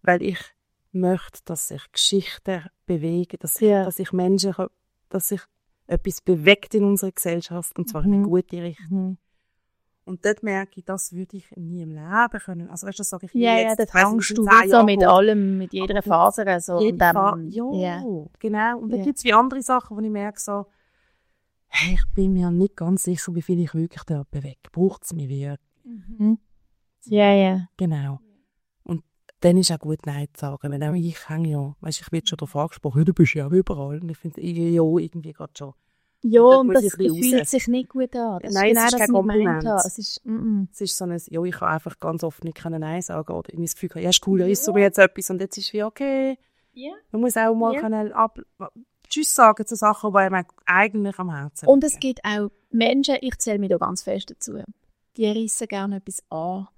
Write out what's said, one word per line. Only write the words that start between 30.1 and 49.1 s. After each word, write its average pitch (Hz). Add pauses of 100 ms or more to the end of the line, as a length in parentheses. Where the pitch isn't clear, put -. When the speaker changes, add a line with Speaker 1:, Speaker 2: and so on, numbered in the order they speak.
Speaker 1:
zu -
sagen. 143
Weil 143
auch 151
ich 170
hänge 160
ja, 143
weißt, 160
ich -
werde 165
schon -
darauf -
angesprochen, 143
«Ja, 160
du 175
bist 160
ja 143
auch 147
überall.» 156
Und 170
ich 156
finde, -
ja, 170 (120)
ja, 160
irgendwie 160
grad -
schon. 135 (500)
Speaker 2:
Ja, 233
Speaker 1:
Und 247
dort 269
Speaker 2:
und 254
Speaker 1:
muss -
Speaker 2:
das 247
Speaker 1:
ich 196
ein -
bisschen 175
Speaker 2:
fühlt 254
Speaker 1:
raus. -
Speaker 2:
sich 262
nicht 247
gut 254
an. 226
Das -
Speaker 1:
Nein, 196
Speaker 2:
ist 233
Speaker 1:
es 226
Speaker 2:
genau -
Speaker 1:
ist 247
Speaker 2:
das, 247
Speaker 1:
kein -
Speaker 2:
was 214
ich - (140)
gemeint 208
Speaker 1:
Kompliment. 160
Speaker 2:
habe. 190
Es -
ist, -
mm, 226
mm. 220
Speaker 1:
Es -
ist 190
so 185
ein, 170
ja, 165
ich 180
kann -
einfach 160
ganz 165
offen 160
nicht 160
können 165
Nein 160
sagen 156
oder 165
irgendwie 170
das -
Gefühl 180
haben, 165
ja, 175
ist -
cool, 190
ja, 180
ist 196
so -
Speaker 2:
Ja. 202
Speaker 1:
jetzt 202
etwas 190
und 185
jetzt 190
ist 190
wie 208
okay. 269 (340)
Speaker 2:
Ja. 277 (180)
Speaker 1:
Man 220
muss 240
auch 226
mal 226
Speaker 2:
Ja. 294
Speaker 1:
können 214
ab-, 220 (640)
Tschüss -